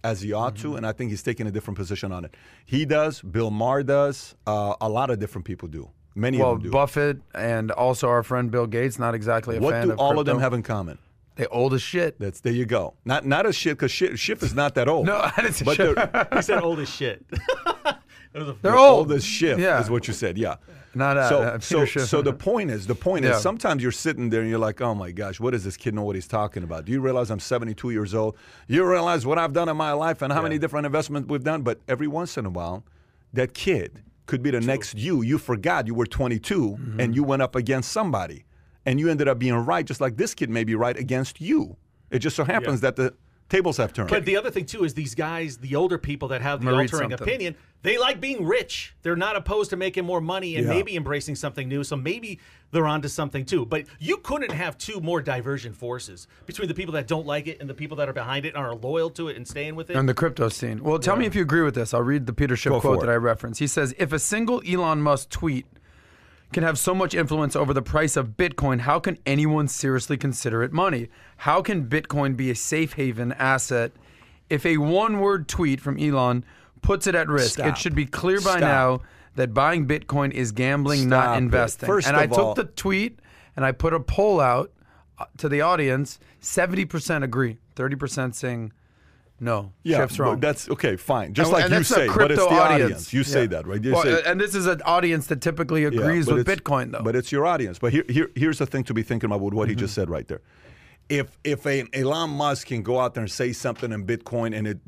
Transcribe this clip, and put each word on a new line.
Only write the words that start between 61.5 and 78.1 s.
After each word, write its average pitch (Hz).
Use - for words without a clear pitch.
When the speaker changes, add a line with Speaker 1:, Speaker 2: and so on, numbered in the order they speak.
Speaker 2:
with 143
this. 117
I'll 120
read 131
the 120
Peter 123
Schiff 135
Speaker 1:
Go 127
Speaker 2:
quote 131
Speaker 1:
for 117
Speaker 2:
that 120
Speaker 1:
it. -
Speaker 2:
I 117
referenced. 117
He 147
says, 135
"If 151
a 156
single 226
Elon 165
Musk 143
tweet 143
can 165
have 160
so 185
much 185
influence 156
over 143
the 135
price 156
of 123
Bitcoin, 143
how 147
can 170
anyone 151
seriously 131
consider 117
it 131
money? 151
How 160
can 175
Bitcoin 143
be 127
a 120
safe 156
haven 123
asset 127
if 151
a 165
one-word 196
tweet 139
from 139
Elon 127
puts 196
it 185
at 165
risk? 143
Speaker 1:
Stop. 143
Speaker 2:
It 135
should 160
be 147
clear 185